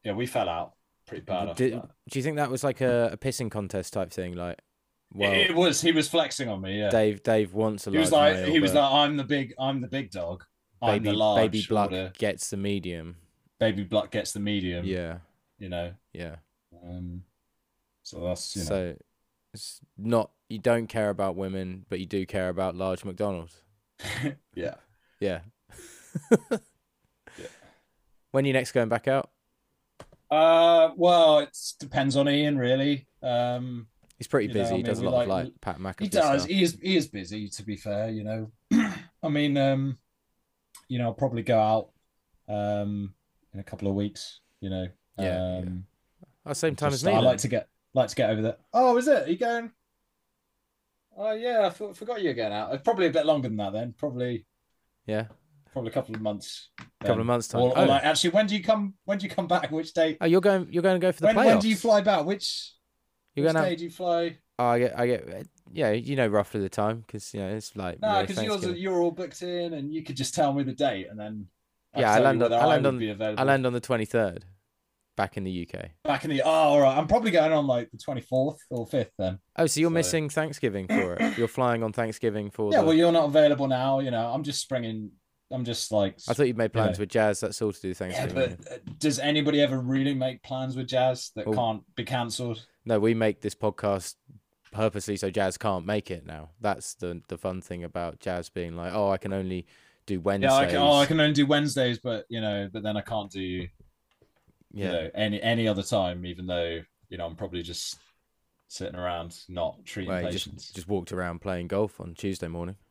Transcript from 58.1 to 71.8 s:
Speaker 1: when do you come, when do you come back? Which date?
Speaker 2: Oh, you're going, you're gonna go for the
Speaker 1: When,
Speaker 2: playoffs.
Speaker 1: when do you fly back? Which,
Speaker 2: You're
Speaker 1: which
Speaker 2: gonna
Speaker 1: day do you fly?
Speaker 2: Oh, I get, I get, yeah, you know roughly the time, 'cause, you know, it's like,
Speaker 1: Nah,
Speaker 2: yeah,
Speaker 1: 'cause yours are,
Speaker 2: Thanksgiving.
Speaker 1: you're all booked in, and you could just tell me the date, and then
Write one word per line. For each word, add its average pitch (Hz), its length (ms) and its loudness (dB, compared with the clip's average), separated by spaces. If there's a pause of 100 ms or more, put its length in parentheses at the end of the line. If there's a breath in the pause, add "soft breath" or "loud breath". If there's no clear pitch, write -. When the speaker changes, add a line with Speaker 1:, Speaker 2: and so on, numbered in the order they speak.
Speaker 1:
when 208 160 4
do 208 80 -2
you 185 80 -2
come, 202 300 2 (120)
when 196 120 -2
do 190 100 -6
you - 20 -8
come 175 180 -4
back? 175 220 0
Which 160 240 -6
date? 160 280 2
Speaker 2:
Oh, 175 40 0
you're 175 160 6
going, 185 300 4
you're 170 100 0
gonna 185 180 4
go 180 120 2
for - 100 -4
the - 60 4
Speaker 1:
When, 220 80 6
Speaker 2:
playoffs. 214 100 6
Speaker 1:
when 220 140 8
do 214 100 2
you 214 60 2
fly 208 260 4
back? 180 240 2
Which, - 480 -6 (600)
Speaker 2:
You're 143 100 2
Speaker 1:
which 160 80 4
Speaker 2:
gonna 160 160 2
Speaker 1:
day 175 60 -2
do 165 80 -6
you 170 80 -8
fly? 170 460 0 (200)
Speaker 2:
Oh, 123 80 2
I 120 140 4
get, 123 200 0
I 120 80 2
get, - 400 -4 (240)
yeah, 120 200 2
you 120 240 -2
know 127 120 4
roughly 104 340 2
the 95 80 -2
time, 110 380 -2
'cause, - 260 -14
you 104 80 -6
know, 95 80 -4
it's 107 260 -8
like, 92 240 -6
Speaker 1:
Nah, 202 220 2
Speaker 2:
yeah, 196 40 -2
Speaker 1:
'cause 190 120 -6
yours 220 100 -2
are, - 40 -2
Speaker 2:
Thanksgiving. 180 300 -4
Speaker 1:
you're 185 200 0
all 175 100 2
booked 175 300 -10
in, 175 320 -6
and 147 200 -6
you 160 100 -6
could 139 140 -12
just 131 160 -4
tell 143 200 2
me 143 100 0
the 131 100 -6
date, 110 360 -2
and 107 100 -14
then 104 280 -10 (460)